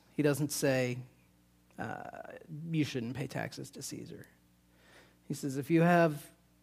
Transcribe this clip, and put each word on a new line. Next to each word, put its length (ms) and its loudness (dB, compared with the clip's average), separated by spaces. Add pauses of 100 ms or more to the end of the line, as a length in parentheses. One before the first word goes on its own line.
(140)
He 100 -2
doesn't 300 4
say, 460 2 (800)
uh, 260 -8 (680)
"You 140 2
shouldn't 320 -4
pay 100 -6
taxes 440 -8
to 100 -14
Caesar." 440 -12 (1000)
He 80 -6
says, 240 -4
"If 120 -6
you 120 6
have 440 6 (380)